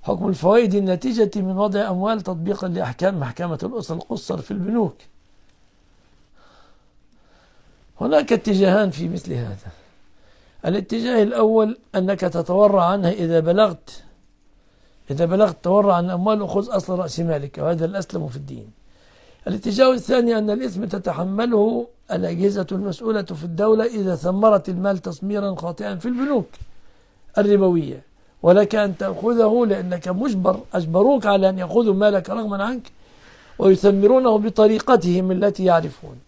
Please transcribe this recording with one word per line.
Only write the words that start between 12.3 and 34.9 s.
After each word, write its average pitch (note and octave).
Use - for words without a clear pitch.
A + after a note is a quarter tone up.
عنها F#3
إذا E3
بلغت، F3
إذا C#3+
بلغت F3+
تورع G3
عن F3
أموال G#3
وخذ G3+
أصل F#3
رأس E3
مالك، D3+
وهذا D#3+
الأسلم F3
في B2
الدين. C3
الاتجاه A3
الثاني A#3+
أن G#3+
الإثم G#3+
تتحمله G#3
الأجهزة F3+
المسؤولة G3+
في E3
الدولة G#3+
إذا G#3
ثمرت G3
المال F#3+
تثميرا G3
خاطئا F3
في F3
البنوك B3
الربوية، F#3
ولك G3+
أن G#3
تأخذه A3
لأنك F3+
مجبر، F#3+
أجبروك G3
على G3
أن F#3+
يأخذوا G3
مالك G3
رغما G3+
عنك A#3+
ويثمرونه G3+
بطريقتهم G#3